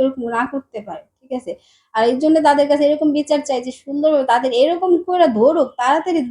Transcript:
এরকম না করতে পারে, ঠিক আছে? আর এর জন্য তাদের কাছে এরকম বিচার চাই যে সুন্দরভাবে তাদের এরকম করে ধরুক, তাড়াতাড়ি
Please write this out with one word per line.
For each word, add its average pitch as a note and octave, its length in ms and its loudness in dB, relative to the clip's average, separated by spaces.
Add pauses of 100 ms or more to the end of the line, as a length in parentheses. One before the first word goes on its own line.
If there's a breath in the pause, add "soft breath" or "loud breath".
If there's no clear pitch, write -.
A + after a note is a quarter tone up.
এরকম C4+ 220 -2 (120)
না A#3 60 -2 (100)
করতে C4+ 360 -10
পারে, D#3+ 160 -14 (160)
ঠিক C4 200 -20
আছে? - 120 -12 (420 soft breath)
আর A3+ 180 0
এর B3+ 80 -2
জন্য D#4 160 2 (120)
তাদের C#4+ 200 4
কাছে D4 180 2
এরকম D4+ 320 0
বিচার D4 300 -2
চাই C4 180 -2
যে B3+ 60 -8 (100)
সুন্দরভাবে C#4+ 520 0
তাদের B3+ 180 0 (100)
এরকম F4+ 300 0 (160)
করে F4+ 200 2 (120)
ধরুক, C#4 300 2 (100)
তাড়াতাড়ি D#4 520 0